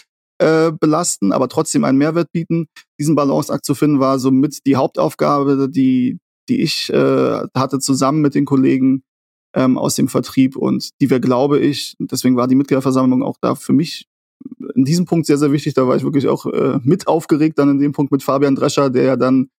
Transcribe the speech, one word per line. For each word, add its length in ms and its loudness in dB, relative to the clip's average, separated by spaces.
äh, 320 2
belasten, 600 0
aber 160 0
trotzdem 360 -2
einen 140 2
Mehrwert 340 -2
bieten. 360 -4
Diesen 160 0
Balanceakt 520 -2
zu 80 -2
finden, 260 2
war 180 2
somit 480 0
die 100 2
Hauptaufgabe, 920 0
die, 500 0
die 140 0
ich, 280 -4
äh, 520 0
hatte 240 -2
zusammen 440 0
mit 120 0
den 120 0
Kollegen, 560 2
ähm, 220 2
aus 200 -2
dem 120 0
Vertrieb 480 0
und 340 -4
die 100 0
wir, 100 2
glaube 380 2
ich, 400 -2
deswegen 380 -2
war 120 0
die 60 2
Mitgliederversammlung 680 0
auch 180 -6
da 140 -2
für 200 -2
mich 320 -2
in 120 2
diesem 180 0
Punkt 220 0
sehr, 100 2
sehr 160 2
wichtig. 220 -2
Da 120 2
war 100 2
ich 80 -2
wirklich 220 0
auch, 200 -2
äh, 360 -2
mit 260 0
aufgeregt 500 0
dann 100 2
in 100 2
dem 140 0
Punkt 180 -2
mit 120 0
Fabian 320 0
Drescher, 340 0
der 140 0
ja 140 2
dann, 320 2